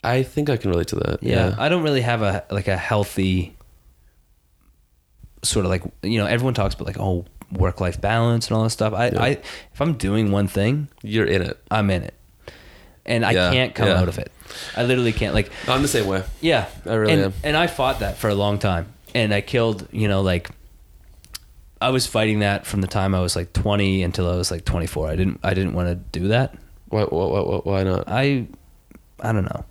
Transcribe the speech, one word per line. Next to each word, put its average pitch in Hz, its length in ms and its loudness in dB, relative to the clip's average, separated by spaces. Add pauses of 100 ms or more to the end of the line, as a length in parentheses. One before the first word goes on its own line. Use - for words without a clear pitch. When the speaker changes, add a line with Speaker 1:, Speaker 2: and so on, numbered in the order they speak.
Speaker 1:
I 127 200 2
think 147 260 -2
I 123 80 2
can 98 120 -2
relate 85 200 2
to - 60 -2
that. - 280 -2
Speaker 2:
Yeah. 95 260 2
Speaker 1:
Yeah. 104 80 -2
Speaker 2:
I - 120 0
don't 175 140 0
really 143 180 2
have 117 200 0
a, 101 300 0
like, 98 160 -2
a 95 100 2
healthy 95 800 0 (1900)
sort 101 220 0
of, 87 60 0
like, 92 120 -2 (200)
you 110 160 0
know, 101 60 2
everyone 120 280 0
talks 98 220 0
about, - 120 -8
like, - 120 -8
oh, 92 260 0 (260)
work-life 92 480 0
balance 117 480 2
and 110 100 0
all 110 60 2
this 110 100 0
stuff. 107 200 0
I, 117 160 2
Speaker 1:
Yeah. - 120 0
Speaker 2:
I, 120 60 2 (460)
if - 80 -6
I'm 156 120 2
doing 107 380 0
one 101 160 2
thing, 131 400 0 (140)
Speaker 1:
You're 107 240 0
in 92 160 2
it. - 180 -6 (100)
Speaker 2:
I'm 107 200 2
in 90 140 0
it. 50 100 -12 (920)
And 113 200 0
I 101 60 2
Speaker 1:
Yeah, 90 200 4
Speaker 2:
can't 127 240 0
come 113 120 2
Speaker 1:
yeah. 90 120 4
Speaker 2:
out 92 80 4
of 82 120 -6
it. - 120 -10 (460)
I 120 60 0
literally 123 280 2
can't. 104 220 -2
Like, 104 180 0 (160)
Speaker 1:
I'm 131 140 2
the 147 60 2
same 107 200 0
way. 95 160 0 (160)
Speaker 2:
yeah. 143 280 2 (180)
Speaker 1:
I 95 80 -2
really 110 200 4
Speaker 2:
And, 151 120 4
Speaker 1:
am. 95 80 -4 (100)
Speaker 2:
and 151 140 0
I 170 100 2
fought 135 320 -2
that 98 180 -6
for 110 120 0
a 101 60 2
long 101 240 0
time. 90 340 -2 (220)
And 110 180 2
I 101 80 0
killed, 113 500 0
you 107 160 0
know, 98 140 2
like, 90 300 0 (1300)
I 120 80 2
was 131 160 2
fighting 107 340 2
that 101 280 0
from 101 140 -2
the 92 60 0
time 95 280 0
I 90 60 2
was, 90 140 0
like, 87 180 -6
twenty 98 500 2
until 87 280 0
I 90 40 0
was, 90 160 -2
like, 85 140 -6
twenty-four. 78 440 -2
I 78 60 -2
didn't, 92 280 0
I 95 120 2
didn't 95 180 0
wanna 87 220 0
do 90 340 -6
that. 120 260 2 (340)
Speaker 1:
Why, 107 140 0
why, 90 220 0
why, 92 160 0
why, - 220 -2
why 95 200 0
not? 92 240 0
Speaker 2:
I, 131 400 0 (720)
I 113 120 -2
don't 101 140 2
know. - 260 -8